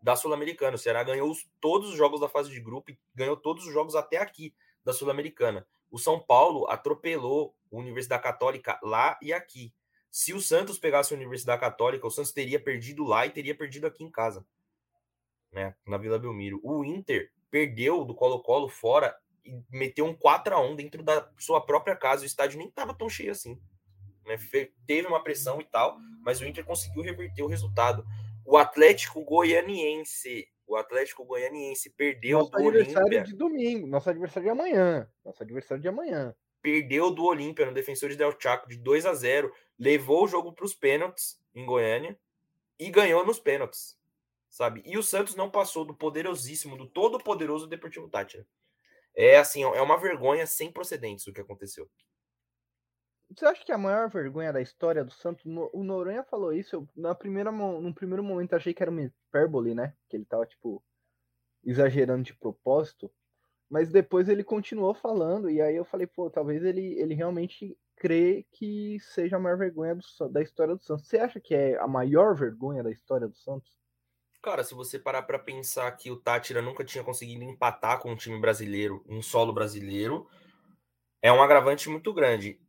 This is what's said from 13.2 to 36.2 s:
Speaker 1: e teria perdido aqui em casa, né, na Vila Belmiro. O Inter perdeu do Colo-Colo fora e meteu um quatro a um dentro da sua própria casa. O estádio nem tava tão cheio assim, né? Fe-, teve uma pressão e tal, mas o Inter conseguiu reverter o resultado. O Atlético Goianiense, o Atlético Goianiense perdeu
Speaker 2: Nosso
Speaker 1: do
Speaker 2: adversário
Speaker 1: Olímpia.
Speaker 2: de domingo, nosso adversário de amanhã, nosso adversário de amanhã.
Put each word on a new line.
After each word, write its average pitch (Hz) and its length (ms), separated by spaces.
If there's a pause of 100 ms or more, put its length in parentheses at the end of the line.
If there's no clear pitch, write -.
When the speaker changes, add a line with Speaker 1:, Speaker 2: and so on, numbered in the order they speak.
Speaker 1:
e - 40
teria 147 260
perdido 147 300
aqui 156 160
em 160 80
casa, 113 340 (1080)
né, 95 240 (100)
na 101 100
Vila 110 220
Belmiro. 101 460
O 147 200
Inter 151 460 (180)
perdeu 143 560
do 117 80
Colo-Colo 127 560
fora 131 480 (280)
e 123 260
meteu 131 340
um 160 120
quatro 233 360
a 175 80
um 170 140
dentro 151 300
da 151 340
sua 160 220
própria 151 340
casa. 139 300
O - 20
estádio 143 320
nem 165 100
tava - 240
tão 226 160
cheio - 220
assim, 131 300 (640)
né? 110 100
Fe-, 120 380 (100)
teve 160 220
uma 165 160
pressão 139 380
e 151 40
tal, 117 320 (260)
mas 127 180
o 131 40
Inter 147 200
conseguiu - 400
reverter 175 400
o 147 40
resultado. 113 560 (400)
O 139 120
Atlético 185 680
Goianiense, 160 1200 (180)
o 104 80
Atlético 123 500
Goianiense 131 640
perdeu 139 520
Speaker 2:
Nosso 147 100
Speaker 1:
do 202 60
Speaker 2:
adversário 196 500
Speaker 1:
Olímpia. 214 160
Speaker 2:
de 190 140
domingo, 240 500
nosso 143 240
adversário 175 380
de - 20
amanhã, 190 580 (160)
nosso - 160
adversário 131 400
de 160 80
amanhã. 208 460 (260)